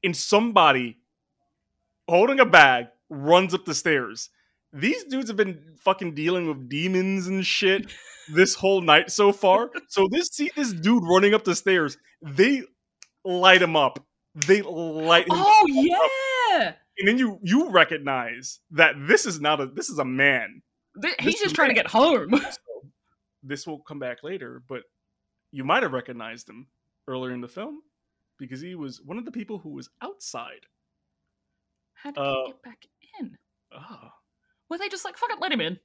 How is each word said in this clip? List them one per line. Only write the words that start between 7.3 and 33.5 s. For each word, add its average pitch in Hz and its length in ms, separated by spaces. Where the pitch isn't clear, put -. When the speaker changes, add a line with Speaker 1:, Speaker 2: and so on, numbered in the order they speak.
Speaker 1:
shit 196 440
Speaker 2:
<laughs> - 240
Speaker 1:
this 185 220
whole 190 260
night 170 280
so 202 220
far. 202 380
So 196 220
this, 339 180
see 294 260
this 254 200
dude 190 300
running 190 280
up 214 120
the 185 100
stairs. 175 420
They 190 440
light 185 380
him 165 140
up. 139 280
They 160 280
light 165 640
him - 60
Speaker 2:
Oh, 415 320
Speaker 1:
up. 294 60
Speaker 2:
yeah! 180 140
Speaker 1:
And 190 100
then 240 100
you, 220 240
you 247 280
recognize 135 920
that 156 220
this 311 200
is 165 140
not 147 200
a, 135 60
this 147 220
is 170 100
a 143 60
man. 127 580
Speaker 2:
Th-, 330 180
Speaker 1:
This 320 160
Speaker 2:
he's 392 60
just 370 140
trying 302 140
to 240 60
Speaker 1:
man. 220 100
Speaker 2:
get - 60
home. 247 400
<laughs> 285 100
Speaker 1:
So, - 480
this 139 240
will 151 140
come 147 200
back 123 240
later, 131 440
but 127 140
you 135 120
might 190 200
have 147 80
recognized 120 560
him 117 180
earlier 127 260
in 123 80
the 123 80
film 294 340
because 131 240
he 180 140
was 143 260
one 160 160
of 240 80
the 254 60
people 214 280
who 160 120
was 131 180
outside. 240 640
Speaker 2:
How - 160
did 147 100
Speaker 1:
Uh, 139 140
Speaker 2:
he 131 140
get 262 140
back 233 220
in? - 180